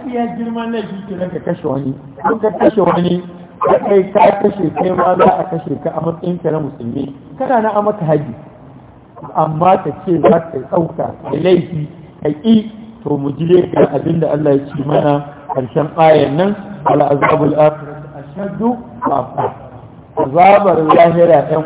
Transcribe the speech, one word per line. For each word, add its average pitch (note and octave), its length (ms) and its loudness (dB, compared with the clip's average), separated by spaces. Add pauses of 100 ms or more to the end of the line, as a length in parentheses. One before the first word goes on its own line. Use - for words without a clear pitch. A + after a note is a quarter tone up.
iya A#3+ 200 -4 (100)
girman A#3 360 -6
laifi G3 340 -8
ke G3+ 80 -8
nan F3+ 160 -6
ka E3 80 -6
kashe E3+ 260 -6
wani. C3+ 300 -4 (240)
In - 200 -2
ka G#3+ 120 2
kashe - 300 0
wani, F3 420 2 (340)
ka - 220 2
kai G3+ 320 2
ka - 320 2
kashe G3 280 0
kai F#3 200 -2
ma F#3 260 2
za F#3 220 4
a D#3+ 60 -2
kashe E3 360 -6
ka E3 100 -4
a D#3+ 100 -6
matsayin E3+ 380 -4
ka E3 120 -2
na D#3 100 0
musulmi. C3+ 540 -8 (240)
Kana C4 240 0
nan A3 120 0
a G#3 80 0
maka G#3 220 -2
haji. D3 300 0 (1000)
Amma E3 440 2
ka D#3 120 -6 (140)
ce E3+ 160 0
za E3+ 200 2
ka - 180 -10 (120)
ɗauka D#3+ 360 -2 (140)
da - 180 -6
laifi, E3 500 0 (340)
ka D3+ 80 -2
ƙi, G#3+ 400 0 (320)
to D3 140 -2
mu C#3 160 -4
ji D#3+ 140 -6
dai F3+ 240 4
ga - 240 2
abin E3 260 0
da D3 100 0
Allah D3+ 220 2
ya C#3 140 0
ce C#3+ 180 -8
mana C#3+ 400 0 (300)
ƙarshen C#3+ 400 -2
ayan D3+ 420 4
nan, G3 180 0 (280)
"Wala D3 260 2
azabul D3 460 2
akhirati D3+ 540 0 (120)
ashaddu G3+ 560 -6 (240)
wa - 160 0
abqa." - 360 -4 (600)
Azabar F3+ 680 4
lahira, E3+ 680 6
ƴan D#3 180 0